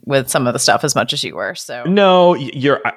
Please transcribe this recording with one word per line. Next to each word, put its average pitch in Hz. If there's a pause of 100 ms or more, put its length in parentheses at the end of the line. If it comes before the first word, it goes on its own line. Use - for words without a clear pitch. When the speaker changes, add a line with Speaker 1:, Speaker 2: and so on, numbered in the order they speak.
Speaker 1:
with 135
some 139
of 120
the 127
stuff -
as 151
much 117
as 143
you 82
were, 95
so. 120
Speaker 2:
No, 185
y-, 143
you're, 139
I, 113